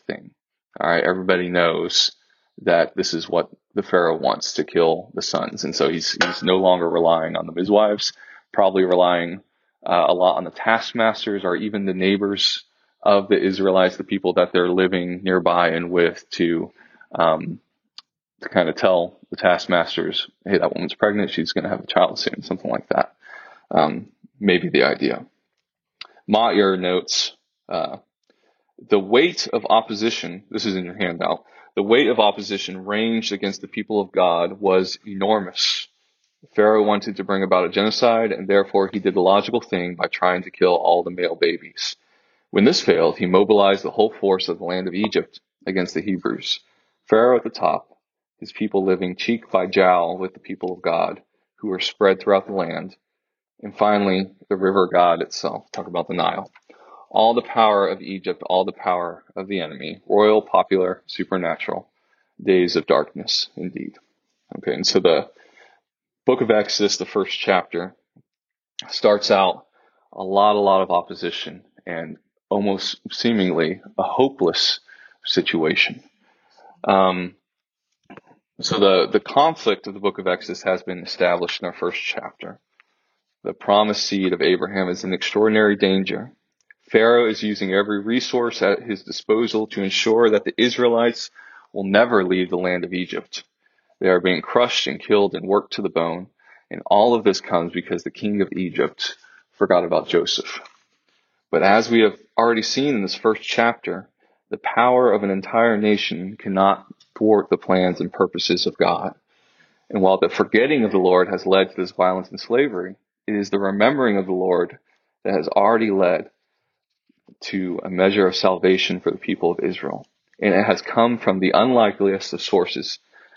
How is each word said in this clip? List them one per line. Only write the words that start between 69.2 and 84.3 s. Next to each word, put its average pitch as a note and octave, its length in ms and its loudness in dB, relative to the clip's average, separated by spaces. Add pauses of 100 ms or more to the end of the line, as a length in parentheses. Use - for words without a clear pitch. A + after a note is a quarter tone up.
out G2 340 0 (460)
a - 120 -12
lot, G2+ 320 4
a G#2 40 2
lot G2 220 4
of F#2 100 -2
opposition - 720 -4 (220)
and E2 320 -10 (320)
almost G2+ 500 -2 (120)
seemingly F#2 680 0 (160)
a F#2+ 60 0
hopeless - 760 0 (460)
situation. - 800 -2 (800)
Um, F#2+ 520 2 (1300)
so - 180 -2
the, F#2+ 320 4
the G#2 80 4
conflict C#3+ 680 0
of G2 80 -12
the G2+ 40 -16
book G2 200 -4
of F#2 80 -4
Exodus F2+ 360 -4
has F#2 200 -2
been F2+ 160 -10
established F2 640 -2
in F2+ 40 -8
our F2 80 -8
first - 280 -6
chapter. - 580 -10 (840)
The - 100 -8
promised G#2 520 2
seed F#2+ 280 0